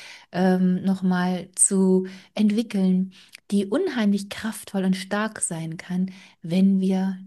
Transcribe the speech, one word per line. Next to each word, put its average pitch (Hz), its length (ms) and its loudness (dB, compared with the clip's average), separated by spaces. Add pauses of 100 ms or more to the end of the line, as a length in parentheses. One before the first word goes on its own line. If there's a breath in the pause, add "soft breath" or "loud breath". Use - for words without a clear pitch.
(320 loud breath)
ähm, 185 500 2
noch 190 200 0
mal 180 520 -2
zu 185 520 2 (280 loud breath)
entwickeln, 196 800 2 (400 loud breath)
die 202 140 2
unheimlich 214 640 0
kraftvoll - 560 -6
und 190 120 2
stark 208 440 -6
sein 160 360 -6
kann, 185 340 -4 (320 loud breath)
wenn 190 380 4
wir 190 460 0